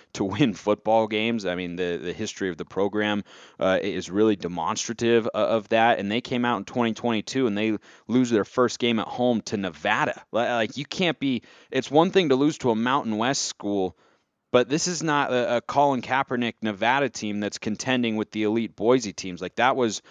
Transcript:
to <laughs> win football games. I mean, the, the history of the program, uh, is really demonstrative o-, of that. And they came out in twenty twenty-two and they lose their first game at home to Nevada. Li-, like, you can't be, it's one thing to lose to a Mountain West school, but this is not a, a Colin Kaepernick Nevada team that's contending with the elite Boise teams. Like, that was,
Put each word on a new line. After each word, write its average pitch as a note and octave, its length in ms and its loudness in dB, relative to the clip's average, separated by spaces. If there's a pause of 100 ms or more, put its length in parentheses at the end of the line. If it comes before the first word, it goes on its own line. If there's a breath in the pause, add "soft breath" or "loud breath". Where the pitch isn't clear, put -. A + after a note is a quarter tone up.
(140)
to G#2+ 100 -4
<laughs> F#2+ 120 -4
win A2+ 180 2
football G#2+ 540 0
games. A2 400 -2
I F2 80 -2
mean, F2 220 -6
the, F2 200 -2
the D#2+ 160 -6
history G2+ 360 -6
of E2 80 -6
the E2+ 80 -10
program, G2+ 580 -2 (360 loud breath)
uh, F#2 220 2
is F2+ 300 -6
really G#2+ 240 4
demonstrative G#2+ 1000 0
o-, G#2 120 0
of G#2+ 240 -2
that. A2+ 280 4
And G2+ 140 -4
they B2 100 0
came A#2+ 240 -2
out A#2+ 120 2
in G2+ 80 -8
twenty A#2 280 0
twenty-two A#2+ 540 -2
and G2+ 100 -2
they A2 180 0 (320 loud breath)
lose B2 220 2
their G#2 160 2
first - 320 0
game A#2 220 2
at - 80 -4
home B2 380 0
to A2 120 -4
Nevada. G2+ 640 -2 (100)
Li-, A2 120 0
like, A2+ 320 -2
you C#3+ 80 -8
can't E3+ 380 -2
be, C3+ 200 0 (300 loud breath)
it's C3 180 -2
one D#3+ 220 4
thing F#3 160 4
to C3 80 4
lose C#3+ 220 2
to B2+ 120 0
a A2 60 2
Mountain A2+ 400 0
West B2 280 0
school, G2 520 -4 (560 soft breath)
but B2 160 6
this E3 220 -2
is D#3+ 120 -6
not D3 300 0
a, A#2+ 240 0
a A#2 60 0
Colin C#3 400 2
Kaepernick B2 600 -2
Nevada A2 460 0
team G#2 320 -6
that's G#2 180 -4
contending A#2 600 -2
with G#2+ 140 -2
the G#2+ 120 -2
elite G#2+ 320 0
Boise A2+ 380 2
teams. F2+ 280 -10
Like, F#2 140 -8
that B2 220 2
was, A2+ 340 0